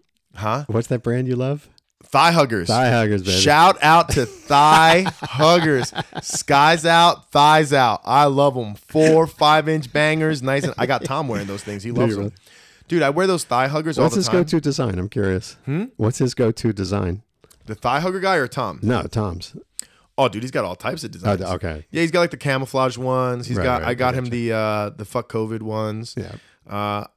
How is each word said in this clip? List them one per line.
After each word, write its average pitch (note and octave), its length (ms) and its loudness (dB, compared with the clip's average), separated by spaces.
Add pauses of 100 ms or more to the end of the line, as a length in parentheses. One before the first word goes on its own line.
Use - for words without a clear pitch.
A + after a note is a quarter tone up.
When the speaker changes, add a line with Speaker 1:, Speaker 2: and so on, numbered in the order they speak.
(340)
Speaker 1:
Huh? G#2+ 320 -4
Speaker 2:
What's A2+ 220 -4
that B2 140 -4
brand B2+ 260 -2
you B2+ 80 -2
love? C3+ 320 -6 (340)
Speaker 1:
Thigh E3 300 4
Huggers. A2+ 340 2
Speaker 2:
Thigh A#2+ 220 2
Huggers, G#2+ 360 2
baby. F#2 140 0
Speaker 1:
Shout D#3 440 6
out D#3+ 280 6
to B2+ 160 0
Thigh D#3+ 760 4
Speaker 2:
<laughs> - 180 -8
Speaker 1:
Huggers. D#3 680 2 (320)
Skies D3+ 640 2
out, E3+ 440 2
thighs D3+ 420 4
out. B2 320 2
I C3+ 200 4
love C#3 320 2
'em. G#2+ 180 -8
Four, D#3 540 2
five D3+ 400 2
inch D#3 240 -4
bangers. D#3 500 0
Nice. C3+ 220 -2
And C#3 140 -4
I B2+ 80 -2
got B2+ 180 -2
Tom C#3+ 240 -4
wearing G2+ 180 -6
those G2 160 -10
things. G#2 220 -10
He A#2 80 -8
Speaker 2:
Do B2 80 -2
Speaker 1:
loves A#2 100 2
Speaker 2:
you G#2 60 -2
Speaker 1:
them. G2+ 80 -4
Speaker 2:
really? G2+ 100 -8 (540)
Speaker 1:
Dude, E3 140 0
I C#3 80 2
wear F3+ 180 0
those F3+ 160 -2
Thigh B2+ 240 0
Huggers D3+ 180 -4
Speaker 2:
What's D#3+ 120 -4
Speaker 1:
all B2+ 100 2
the - 80 -2
Speaker 2:
his F#3+ 100 0
Speaker 1:
time. - 120 0
Speaker 2:
go-to E3 220 0
design? C3+ 380 -4
I'm F#2 100 -6
curious. F#2+ 480 -4 (100)
Speaker 1:
Hmm? D#3 180 -4 (120)
Speaker 2:
What's A2 220 -2
his B2+ 160 0
go-to A#2 380 -2
design? G2 500 -4 (440)
Speaker 1:
The G#2+ 100 -10
Thigh B2 240 -2
Hugger F#3 180 -4
guy F#3+ 180 0
or C3 120 -2
Tom? G2+ 340 -8
Speaker 2:
No, G#2+ 220 -2
Tom's. F#2 500 -8 (640)
Speaker 1:
Oh, C3+ 100 2
dude, G#2+ 140 -8
he's B2+ 80 -10
got B2+ 140 -4
all F2+ 100 -8
types C3 300 -8
of G#2+ 80 -12
designs. F#2+ 300 -4
Speaker 2:
Oh, F#2 100 -6
okay. E2 400 -8
Speaker 1:
Yeah, D#3+ 100 -4
he's E3 80 0
got, F3 100 0
like, E3+ 120 0
the - 40 -12
camouflage C3 600 -2
ones. B2+ 480 -4
He's A#2+ 120 -4
Speaker 2:
Right, F2+ 60 0
Speaker 1:
got, B2+ 180 0
Speaker 2:
right, A#2 80 -2
Speaker 1:
I B2 40 -2
got B2+ 200 -2
Speaker 2:
I C3 40 -2
Speaker 1:
him B2+ 60 -6
Speaker 2:
gotcha. B2 120 -8
Speaker 1:
the, A#2 160 -2
uh, G#2+ 380 -2
the G#2 140 -14
fuck - 260 -8
covid A2 320 -6
ones. A2 540 -8
Speaker 2:
Yeah. - 160 -12 (360)
Speaker 1:
Uh, G#2 380 -6 (100)